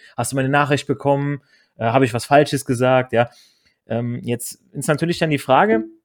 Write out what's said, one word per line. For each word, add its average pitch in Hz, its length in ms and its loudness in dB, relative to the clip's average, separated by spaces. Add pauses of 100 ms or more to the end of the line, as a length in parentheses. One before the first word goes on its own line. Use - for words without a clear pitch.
(160)
Hast 127 160 -4
du 131 40 -6
meine 131 120 -2
Nachricht 143 380 0
bekommen? 143 560 -2 (340)
Äh, 113 80 -6
habe 117 220 4
ich 113 80 -6
was 117 100 -4
Falsches 143 400 2
gesagt? 127 480 2
Ja. 120 160 2 (600)
Ähm, 120 340 -4
jetzt - 400 -8 (100)
ist 143 160 -8
natürlich 165 300 -2
dann 165 120 0
die 143 80 0
Frage, 190 460 2 (200)